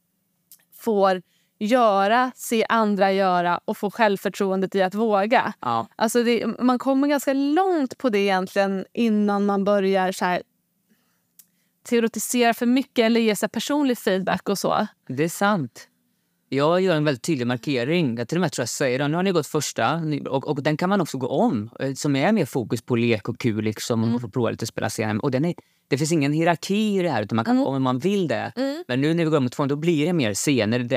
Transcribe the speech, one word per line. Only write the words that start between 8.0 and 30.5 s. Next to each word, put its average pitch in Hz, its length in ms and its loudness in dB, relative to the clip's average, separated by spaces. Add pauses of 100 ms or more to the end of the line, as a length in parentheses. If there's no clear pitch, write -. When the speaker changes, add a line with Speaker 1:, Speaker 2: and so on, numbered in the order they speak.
Speaker 1:
det 208 80 0
egentligen 196 760 0
innan 208 540 2
man 202 180 0
börjar 190 480 2
så 202 120 -6
här 180 180 0 (1500)
teoretisera 233 680 0
för 240 120 -2
mycket 247 380 2
eller 226 160 4
ge 220 160 2
sig 214 120 -4
personlig 277 500 0
feedback 190 500 -2
och 202 100 -2
så. - 280 0 (220)
Speaker 2:
Det 135 160 -2
är 170 40 -2
sant. 190 600 -4 (640)
Jag 151 300 2
gör 185 160 2
en 151 80 0
väldigt 147 180 0
tydlig 131 240 -2
markering. 127 720 0
Jag 120 100 -6
till 160 100 -2
och - 20 0
med 175 120 0
tror 139 100 -4
jag 113 60 -4
säger 131 300 -2
det. 143 100 0
Nu 151 80 0
har 180 60 0
ni 196 100 0
gått 160 140 0
första, 156 540 -2
ni, 147 280 -4
och, 135 200 -4
och 143 140 -2
den 151 140 0
kan 180 120 -2
man 202 120 2
också 147 180 -4
gå 123 100 -4
om, 135 420 0 (100)
eh, 135 140 -4
som 139 220 0
är 156 160 2
mer 208 140 2
fokus 120 360 -4
på 123 140 -2
lek 117 320 0
och 113 100 -6
kul, 107 260 -2
liksom, 110 360 -2
och 110 40 2
Speaker 1:
Mm. 113 80 0
Speaker 2:
man 123 80 -2
får 120 80 -10
prova 110 220 -2
lite 107 140 -6
och 113 40 -8
spela - 200 -6
scen. 107 320 -2
Och 139 100 -2
den 127 140 0
är, 170 100 -2 (340)
det 139 100 0
finns 151 140 0
ingen 147 200 2
hierarki 190 680 0
i 180 40 0
det 175 80 0
här, 113 120 0
utan 107 140 -4
man 113 80 0
kan 240 120 0
Speaker 1:
Mm. 262 80 2
Speaker 2:
gå - 60 0
om 135 120 -2
man 127 160 0
vill 185 300 0
det. 110 280 -2
Speaker 1:
Mm. 277 320 -6
Speaker 2:
Men 123 120 -2
nu 156 140 2
när 170 100 0
vi 160 60 0
går 151 100 2
mot 123 120 -2
tvåan, 143 160 -2
då 143 80 0
blir 151 300 0
det 180 60 0
mer 120 220 0
scener, 117 440 2